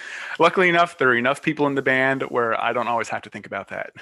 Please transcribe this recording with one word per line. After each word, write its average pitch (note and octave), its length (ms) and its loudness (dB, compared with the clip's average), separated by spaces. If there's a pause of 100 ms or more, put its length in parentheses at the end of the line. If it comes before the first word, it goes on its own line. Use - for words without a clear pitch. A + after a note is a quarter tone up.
(400)
luckily F3 280 4
enough, E3+ 300 2
there C3 120 4
are A#2+ 60 4
enough B2+ 260 0
people D3 260 0
in C#3 80 -2
the C3+ 60 -2
band C3+ 420 2
where A#2 360 -2
I A#2 120 -2
don't A#2 160 -2
always A#2 220 -2
have A2 120 -6
to G#2 80 -20
think G#2 160 -16
about G2 220 -10
that. - 340 -10